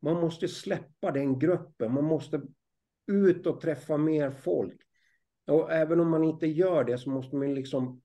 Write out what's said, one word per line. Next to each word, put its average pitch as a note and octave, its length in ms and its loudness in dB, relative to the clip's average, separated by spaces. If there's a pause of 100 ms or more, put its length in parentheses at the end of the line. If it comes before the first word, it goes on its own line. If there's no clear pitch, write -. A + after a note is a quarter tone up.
man E3 180 0
måste E3 280 -2
släppa - 600 -6
den C#3 280 0
gruppen. D#3 560 -2
Man C#3+ 100 2
måste D#3 360 -2 (680)
ut F#3+ 400 4
och D3 140 -2
träffa D#3 360 -4
mer D3+ 340 2
folk. C3 460 -2 (720)
Och D#3 260 2
även E3 280 2
om E3 100 2
man D#3+ 140 2
inte D#3+ 220 0
gör D#3 380 2
det B2 140 -2
så C#3 120 -8
måste C3 260 -4
man C#3 180 -2
liksom C3 500 -4